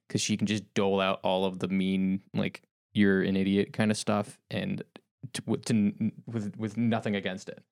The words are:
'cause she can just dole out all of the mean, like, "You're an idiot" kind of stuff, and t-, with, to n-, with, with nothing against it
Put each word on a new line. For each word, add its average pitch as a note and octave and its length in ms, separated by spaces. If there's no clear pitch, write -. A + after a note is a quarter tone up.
'cause G#2 120
she G#2+ 160
can G#2 100
just G2+ 260
dole G2 260
out F#2+ 240
all F#2 220
of F#2 140
the F#2 80
mean, F#2+ 540
like, G2 300
"You're G2 280
an F#2+ 160
idiot" G2 360
kind A2 180
of G#2 60
stuff, - 420
and G2 340
t-, - 120
with, A2 200
to C3 80
n-, G#2+ 380
with, G#2+ 320
with G#2+ 200
nothing A2+ 380
against F#2+ 340
it - 220